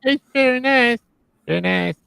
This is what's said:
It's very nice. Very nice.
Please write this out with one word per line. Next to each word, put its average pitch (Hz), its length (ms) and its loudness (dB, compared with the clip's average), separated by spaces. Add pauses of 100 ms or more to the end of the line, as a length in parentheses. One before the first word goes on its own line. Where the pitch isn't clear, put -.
It's 269 200 -2 (100)
very 262 280 2
nice. 254 380 2 (480)
Very 170 140 -2
nice. 180 340 -2 (100)